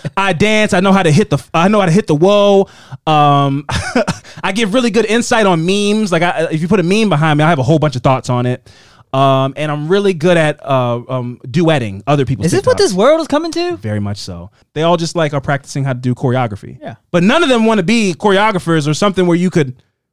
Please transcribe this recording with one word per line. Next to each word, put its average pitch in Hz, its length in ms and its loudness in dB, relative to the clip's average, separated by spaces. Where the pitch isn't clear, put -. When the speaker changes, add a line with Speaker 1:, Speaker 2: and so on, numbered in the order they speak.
Speaker 1:
<laughs> - 120 -8
Speaker 2:
"I 190 180 0
dance. 214 400 0
I 185 60 2
know 196 120 2
how 196 120 2
to 208 80 4
hit 196 180 2
the, 139 120 -2
I 170 140 2
know 214 120 2
how 190 60 0
to 165 60 0
hit 208 140 2
the 156 100 0
whoa. 196 500 4
Um, 143 600 2
<laughs> - 760 -6
I 190 80 -2
give 196 220 -2
really 240 160 2
good 214 160 0
insight 226 400 0
on 165 180 2
memes. 208 480 0
Like 165 100 2
I, 160 280 -2
if 156 100 -2
you 170 80 -4
put 196 120 2
a - 20 -2
meme 208 260 0
behind 156 300 2
me, 151 60 2
I 156 40 4
have 165 120 2
a - 20 -2
whole 143 160 2
bunch 147 180 0
of 123 60 -6
thoughts 131 260 0
on 123 180 -2
it." 123 220 -4
Um, 135 440 2
and 151 120 -4
I'm 147 180 -6
really 196 260 2
good 170 240 2
at, 151 260 -2
uh, 123 420 -2
um, 123 400 -6
duetting 127 600 -2
other 143 180 0
people's 131 220 -4
Speaker 1:
Is 170 60 0
this 381 120 0
what 494 120 2
Speaker 2:
TikToks. - 20 -4
Speaker 1:
this 381 160 2
world 269 260 2
is 311 80 -8
coming 320 240 -2
to? 349 240 -4
Speaker 2:
Very - 240 -6
much 104 160 -6
so. 87 340 -16
They 151 120 -4
all 170 120 2
just, 165 180 -6
like, 156 200 -2
are 143 80 -2
practicing 139 420 -4
how 135 80 -4
to 127 60 -6
do 123 160 -2
choreography. 120 680 -4
Speaker 1:
Yeah. 302 140 -14
Speaker 2:
But 175 120 0
none 262 200 2
of 302 80 0
them 233 160 2
wanna 220 160 2
be 202 360 0
choreographers 190 720 0
or 151 60 0
something 190 320 0
where 170 100 2
you 175 140 0
could 139 320 -2